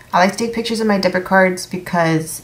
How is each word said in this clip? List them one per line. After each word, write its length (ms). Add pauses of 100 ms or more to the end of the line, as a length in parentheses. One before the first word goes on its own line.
(120)
I 60
like 140
to 60
take 160
pictures 260
of 60
my 120
debit 260
cards 420
because 760